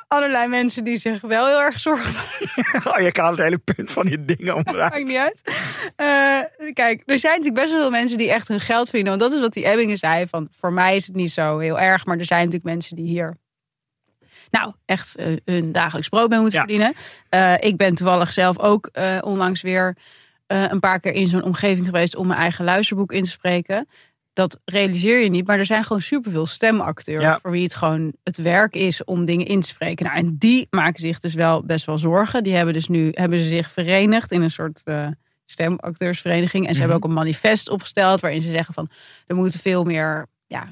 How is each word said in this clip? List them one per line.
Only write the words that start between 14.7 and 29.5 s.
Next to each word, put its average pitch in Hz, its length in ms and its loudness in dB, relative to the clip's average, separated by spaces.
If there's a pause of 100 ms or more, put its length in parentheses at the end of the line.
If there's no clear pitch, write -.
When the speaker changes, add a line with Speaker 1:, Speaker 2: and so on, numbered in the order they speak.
Speaker 1:
echt, - 320 -4
eh, - 100 -6 (180)
hun 170 280 -2
dagelijks 160 360 -2
brood 226 220 2
mee 233 100 2
moeten 220 200 2
Speaker 2:
Ja. 139 60 2
Speaker 1:
verdienen. 214 280 2 (340)
Eh, 185 260 4 (140)
ik 196 80 2
ben 185 180 4
toevallig 180 380 2
zelf 180 260 2
ook, 208 340 2
eh, 190 280 -2
onlangs 190 420 -2
weer, 185 340 0 (500)
eh, 196 220 0
een 196 120 -2
paar 185 200 2
keer 190 120 -2
in 190 140 2
zo'n 180 160 2
omgeving 185 440 0
geweest 175 300 0
om 185 100 -2
mijn 180 140 0
eigen 170 240 -2
luisterboek 196 480 0
in 190 120 0
te 175 60 -4
spreken. 180 580 -4 (440)
Dat - 320 -2
realiseer 196 560 2
je 220 100 4
niet, 180 160 0
maar 202 120 2
er 196 80 0
zijn 214 180 0
gewoon 202 180 -2
superveel 202 440 -2
stemacteurs 160 760 -2
Speaker 2:
Ja. 156 200 2
Speaker 1:
voor 180 80 -8
wie 175 120 0
het 175 120 -2
gewoon 160 380 -2 (100)
het - 140 -6
werk 175 380 2
is 190 300 0
om 175 200 -2
dingen 170 220 0
in 196 140 0